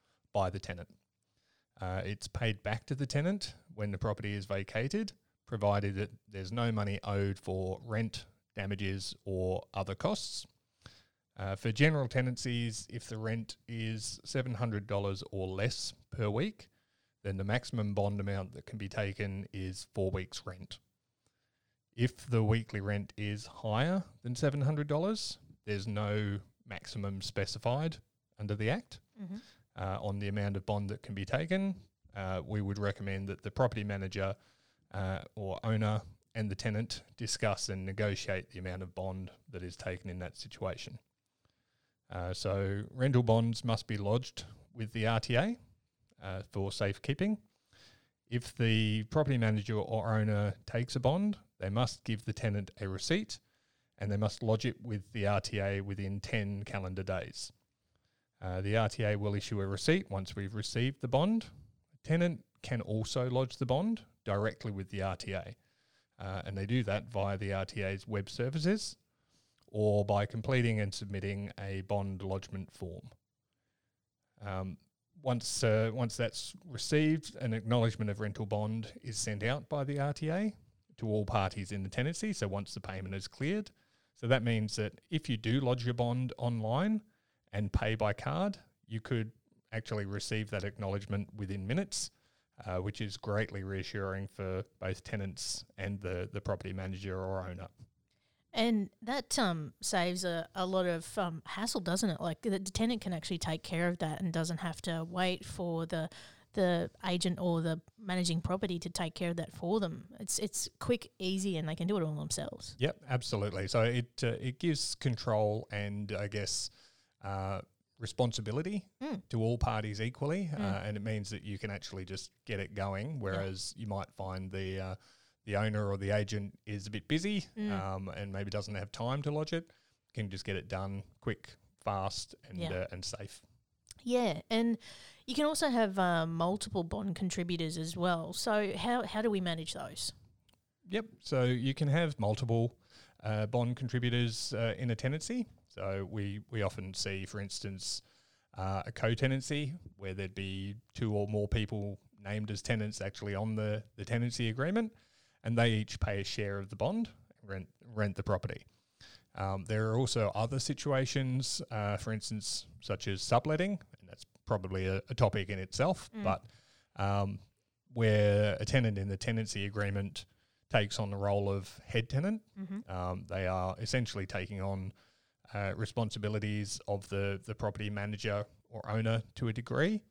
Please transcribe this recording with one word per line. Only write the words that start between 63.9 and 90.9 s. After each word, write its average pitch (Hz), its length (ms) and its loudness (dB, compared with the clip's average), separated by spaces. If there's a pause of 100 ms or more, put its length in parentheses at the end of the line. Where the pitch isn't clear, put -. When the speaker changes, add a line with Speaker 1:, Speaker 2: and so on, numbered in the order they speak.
Speaker 1:
directly 107 460 0
with 98 200 -6
the 98 120 -2
R 95 140 0
T - 160 -6
A, 92 240 -6 (640)
uh, 95 240 -4
and 98 120 -4
they 98 100 -2
do 123 180 2
that 117 260 0
via 98 280 0
the 98 160 -2
R 95 100 0
T - 180 -6
A's 98 240 -4
web 101 240 -2
services 156 640 0 (800)
or 104 320 4
by 101 220 4
completing 117 520 2
and 101 160 0
submitting 101 640 -4
a 98 300 -4
bond 98 340 0
lodgement 95 500 -4
form. - 380 -10 (1400)
Um, 95 300 -4 (440)
once, 123 440 0
uh, 110 280 6
once 120 240 -2
that's - 360 -2 (120)
received, 156 760 2
an 117 120 0
acknowledgement 113 560 4
of 101 120 -2
rental 107 260 -2
bond 107 460 0 (100)
is 113 160 -6
sent 104 240 -2
out 127 260 0
by 147 140 0
the 143 160 -2
R 143 140 2
T 151 180 -2
A 202 240 2 (440)
to 117 80 -2
all 107 180 4
parties 95 460 2
in 101 140 -2
the 95 40 -4
tenancy, 165 440 0
so 110 160 0
once 98 260 -4
the 101 60 -8
payment 95 340 -6
is 95 140 -6
cleared. 196 420 -2 (460)
So - 100 -4
that 120 160 6
means 110 320 2
that 104 260 -2 (100)
if 156 180 -2
you 120 80 2
do 113 240 2
lodge 127 240 2
your 123 100 2
bond 120 440 2
online 123 640 2 (500)
and 101 200 0
pay 110 220 2
by 107 180 2
card, 175 460 0 (300)
you 110 120 -4
could 113 300 0 (420)
actually 107 340 -2
receive 104 440 -2
that 98 140 -2
acknowledgement 101 720 -2